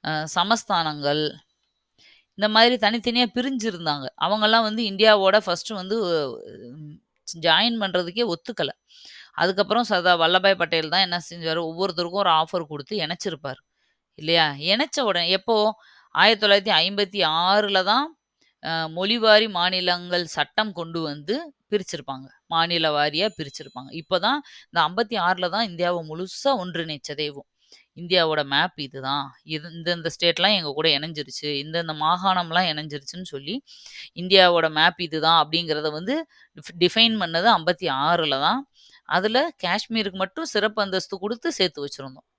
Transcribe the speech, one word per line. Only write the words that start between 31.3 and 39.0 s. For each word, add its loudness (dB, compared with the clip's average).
இந்தந்த -6
மாகாணம்லாம் 0
இணைஞ்சிருச்சுன்னு -8
சொல்லி -10
இந்தியாவோட 6
மேப் 2
இதுதான் 2
அப்படிங்கிறத 0
வந்து -4
டிஃப்-, -18
டிஃபைன் 4
பண்ணது 0
ஐம்பத்தி 2
ஆறுல 2
தான். 0